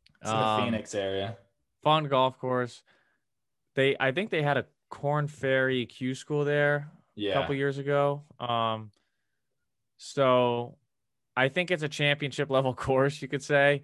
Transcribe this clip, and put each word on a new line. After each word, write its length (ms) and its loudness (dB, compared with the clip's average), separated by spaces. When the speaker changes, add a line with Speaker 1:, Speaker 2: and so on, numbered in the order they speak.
Speaker 1:
It's 80 -6
in 80 0
the 60 2
Speaker 2:
Um, 220 2
Speaker 1:
Phoenix 280 -4
area. 440 -4
Speaker 2:
Fun 240 2
golf 280 2
course. 460 -4
They, 220 4
I 140 2
think 200 -4
they 100 0
had 160 2
a 80 -2
Korn 380 -2
Ferry 580 0
Q 300 -6
School 280 -4
there 480 0
a 60 -16
Speaker 1:
Yeah. 140 0
Speaker 2:
couple 200 0
years 220 -2
ago. 460 0
Um, 520 -2
so 800 2
I 120 4
think 220 -4
it's 120 -2
a 60 -4
championship 600 -2
level 240 2
<laughs> 140 -8
course, 340 2
you 60 -10
could 160 -6
say. 400 2